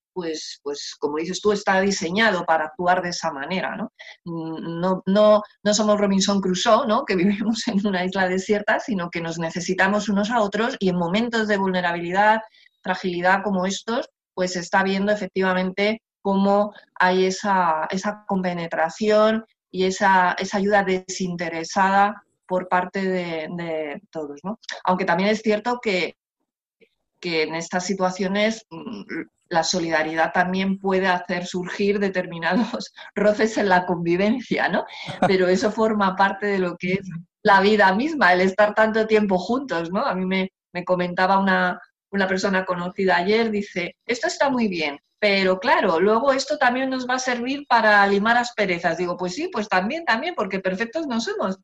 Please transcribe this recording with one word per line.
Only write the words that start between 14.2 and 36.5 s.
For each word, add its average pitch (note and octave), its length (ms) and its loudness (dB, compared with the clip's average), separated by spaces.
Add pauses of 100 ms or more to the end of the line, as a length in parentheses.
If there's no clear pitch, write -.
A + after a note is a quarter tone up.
pues F#3 200 -2
se F3+ 60 -4
está F#3+ 240 0
viendo G3 280 0
efectivamente F#3+ 920 0 (200)
cómo G3+ 520 2 (220)
hay F#3 300 4
esa, F#3 640 0
esa G3+ 380 -6
compenetración F#3+ 1200 0 (260)
y F#3 140 0
esa, F#3+ 480 4
esa G3 240 -4
ayuda G3+ 260 2
desinteresada F#3 1400 -2 (240)
por F#3 200 -2
parte F#3+ 360 -2
de, F3 520 -4
de D#3 460 -6 (100)
todos, C#3+ 320 -10
¿no? G#3 160 -8 (240)
Aunque F#3 220 0
también F#3+ 240 0
es G#3+ 120 0
cierto A3+ 400 -2
que, F3+ 340 -4 (1040)
que E3 240 -2
en E3 120 -4
estas F3+ 300 -4
situaciones, G3 840 -2
mm, D#3 340 -14 (480)
la E3 120 2
solidaridad D#3+ 680 -2
también F#3+ 480 0
puede F#3+ 280 0
hacer F3+ 380 -2
surgir G3 540 -2
determinados F#3 920 -2 (100)
<laughs> - 120 -18
roces G#3 420 2
en G#3 120 2
la F3+ 160 4
convivencia, F3 840 0
¿no? A3 160 -2 (420)
Pero F#3 200 4
eso G3+ 240 2
forma G#3 440 0
parte G3 320 0
de G3 120 0